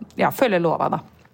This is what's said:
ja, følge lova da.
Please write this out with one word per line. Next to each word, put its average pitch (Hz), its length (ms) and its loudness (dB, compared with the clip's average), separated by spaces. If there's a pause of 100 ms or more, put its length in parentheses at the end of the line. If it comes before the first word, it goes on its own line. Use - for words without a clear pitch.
(160)
ja, 170 160 0
følge 202 300 0
lova 160 320 0
da. 160 60 -4 (340)